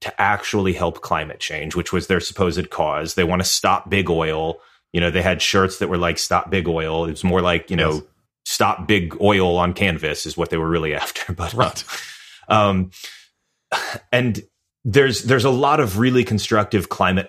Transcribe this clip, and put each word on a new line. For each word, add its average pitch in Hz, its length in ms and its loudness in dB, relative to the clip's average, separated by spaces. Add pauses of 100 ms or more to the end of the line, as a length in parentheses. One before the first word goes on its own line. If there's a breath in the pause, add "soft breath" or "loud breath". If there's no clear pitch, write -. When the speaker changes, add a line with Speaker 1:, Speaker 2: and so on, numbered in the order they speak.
Speaker 1:
to - 200 -4
actually 101 520 0
help 87 280 -4
climate 78 380 -6
change, 78 360 -8
which 87 160 -4
was 90 160 -2
their 90 120 2
supposed 87 500 -2
cause. 78 460 -4
They 92 80 2
wanna 90 200 2
stop - 460 0
big 95 200 2
oil. 80 500 -2 (320 soft breath)
You 85 100 0
know, 87 80 2
they 82 140 0
had 90 180 0
shirts 95 380 2
that 95 80 -2
were 87 100 -2
like, 85 220 0
"Stop - 320 -2
big 90 160 0
oil." 80 380 -2
It 82 60 -4
was 78 120 -6
more 90 180 2
like, 87 300 0
you 92 40 -2
know, 78 180 2
Speaker 2:
Yes. 78 100 -6 (420)
Speaker 1:
"Stop 98 420 0
big 92 320 0
oil 95 380 4
on 87 160 2
canvas" 80 540 -2
is 73 100 -10
what 85 140 -4
they 85 60 0
were 80 120 -2
really 80 240 0
<laughs> 73 100 -4
after. - 300 -8
But, 87 220 -6
uh, - 20 -10
Speaker 2:
Right. - 260 -2 (640 loud breath)
Speaker 1:
um, 98 440 2 (1200 loud breath)
and 123 320 2 (420)
there's, 131 380 4
there's 127 220 4
a 139 40 4
lot 139 300 2
of 104 180 0
really 123 260 4
constructive 104 640 0
climate 92 400 0